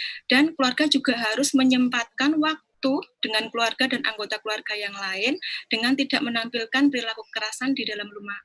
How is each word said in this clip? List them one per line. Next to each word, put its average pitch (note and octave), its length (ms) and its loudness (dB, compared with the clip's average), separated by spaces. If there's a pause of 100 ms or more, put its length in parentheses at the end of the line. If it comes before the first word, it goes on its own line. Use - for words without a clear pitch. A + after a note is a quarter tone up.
(300)
Dan D4 240 6
keluarga B3+ 320 2
juga C#4 320 2
harus A#3+ 400 0
menyempatkan B3+ 800 2
waktu D#4 240 0 (580)
dengan A3 300 -2
keluarga A#3 400 0
dan B3 160 -2
anggota G#3+ 320 -6
keluarga G#3+ 400 -6
yang G3+ 160 -6
lain G3 400 -2 (320)
dengan A#3+ 320 2
tidak C4+ 240 0
menampilkan A#3 720 0
perilaku A3+ 320 -6
kekerasan A3 480 -6
di B3+ 100 -4
dalam G#3 220 -6
rumah, G#3 400 -12